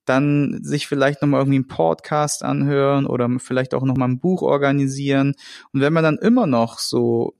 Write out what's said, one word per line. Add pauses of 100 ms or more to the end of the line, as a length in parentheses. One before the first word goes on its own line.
dann
sich
vielleicht
nochmal
irgendwie
einen
Podcast
anhören
oder (100)
vielleicht
auch
nochmal
ein
Buch
organisieren. (380)
Und
wenn
man
dann
immer
noch
so